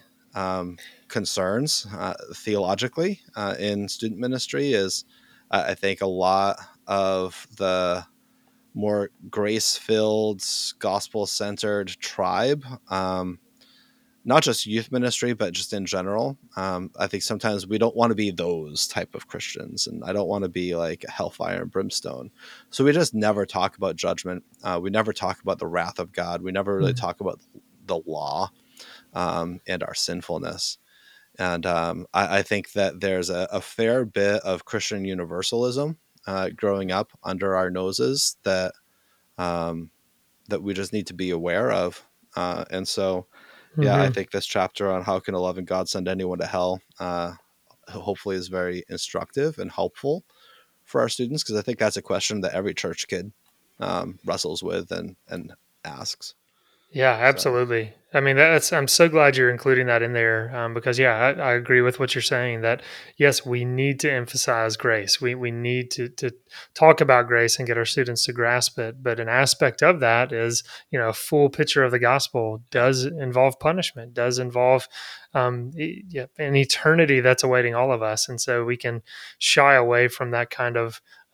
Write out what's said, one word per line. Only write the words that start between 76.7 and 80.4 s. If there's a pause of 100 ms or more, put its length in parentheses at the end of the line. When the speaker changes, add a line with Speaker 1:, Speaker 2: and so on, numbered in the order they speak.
Speaker 2:
that's
awaiting
all
of
us.
And
so
we
can (380)
shy
away
from
that